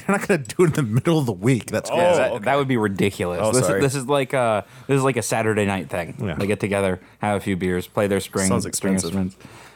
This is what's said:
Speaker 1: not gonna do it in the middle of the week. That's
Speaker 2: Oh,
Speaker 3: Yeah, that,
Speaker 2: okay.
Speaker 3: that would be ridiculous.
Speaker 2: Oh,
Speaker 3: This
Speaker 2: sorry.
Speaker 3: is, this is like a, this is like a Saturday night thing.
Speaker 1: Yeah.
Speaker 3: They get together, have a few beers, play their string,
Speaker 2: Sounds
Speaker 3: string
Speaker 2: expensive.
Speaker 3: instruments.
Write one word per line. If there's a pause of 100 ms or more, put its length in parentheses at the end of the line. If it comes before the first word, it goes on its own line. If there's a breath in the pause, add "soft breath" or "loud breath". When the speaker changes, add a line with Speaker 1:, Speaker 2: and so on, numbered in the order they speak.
Speaker 1:
not
gonna
do
it
in
the
middle
of
the
week.
That's
Speaker 2:
Oh,
Speaker 3:
Yeah,
that,
Speaker 2:
okay.
Speaker 3:
that
would
be
ridiculous.
Speaker 2:
Oh,
Speaker 3:
This
Speaker 2:
sorry.
Speaker 3:
is,
this
is
like
a, (220 loud breath)
this
is
like
a
Saturday
night
thing.
Speaker 1:
Yeah.
Speaker 3:
They
get
together, (200 loud breath)
have
a
few
beers,
play
their
string,
Speaker 2:
Sounds
Speaker 3:
string
Speaker 2:
expensive.
Speaker 3:
instruments. (380 loud breath)